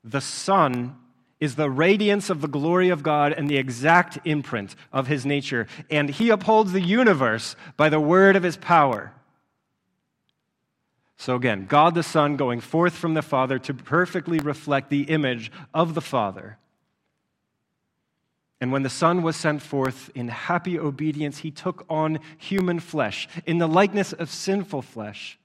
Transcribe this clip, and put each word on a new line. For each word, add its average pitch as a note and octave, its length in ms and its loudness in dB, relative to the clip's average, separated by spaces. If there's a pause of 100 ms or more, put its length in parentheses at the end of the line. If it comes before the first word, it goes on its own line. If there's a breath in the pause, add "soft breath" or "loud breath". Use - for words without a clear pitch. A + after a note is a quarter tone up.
The C3+ 180 -6
Son C3+ 720 0 (440)
is C#3 160 -4
the D3 160 0
radiance G3 580 2
of D#3+ 120 -2
the D3+ 60 -4
glory E3 420 2
of D#3+ 120 0
God D3 320 2
and D3 160 -2
the C#3+ 80 2
exact C3+ 680 2
imprint B2+ 520 -4 (180 loud breath)
of C3+ 140 -2
his C3+ 180 -4
nature, C#3 400 -2 (240 loud breath)
and D3 200 0
he A3+ 200 0
upholds G#3+ 420 4
the F#3+ 100 0
universe E3+ 720 2 (200 loud breath)
by D3+ 140 4
the D#3 100 2
word F#3 360 8
of F3+ 80 2
his F3 140 -4
power. C#3+ 540 2 (2000)
So B2+ 180 -4
again, A2+ 300 -2
God D#3 300 4
the E3+ 80 0
Son D3 320 0
going B2 240 -2
forth E3+ 340 0
from E3 200 -4
the D#3 80 0
Father C3 380 -2
to C#3 140 -8
perfectly E3+ 680 -2
reflect C#3 500 -4
the C#3+ 140 0
image C3 460 -2 (240 loud breath)
of D#3+ 200 0
the E3 80 -4
Father. G#2 560 -6 (2000)
And B2+ 100 -2
when C#3 120 0
the C3 60 -2
Son E3+ 320 2
was D#3+ 140 0
sent D3+ 260 -2
forth C3 540 -4
in A#2+ 140 -6
happy F3 500 -4
obedience, D3 600 -4
he D#3 120 -10
took - 380 -10
on D#3 300 -2 (180 loud breath)
human F3+ 420 -2
flesh, C3 480 -4 (180 loud breath)
in E3 120 0
the E3+ 100 2
likeness G3 460 2
of D#3+ 160 -8
sinful F#3+ 520 -4
flesh - 640 -14